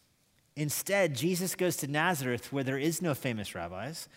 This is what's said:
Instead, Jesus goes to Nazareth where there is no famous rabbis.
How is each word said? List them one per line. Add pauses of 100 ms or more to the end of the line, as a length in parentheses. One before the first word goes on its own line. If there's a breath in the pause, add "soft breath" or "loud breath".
(580 soft breath)
Instead,
Jesus
goes
to
Nazareth
where
there
is
no
famous
rabbis.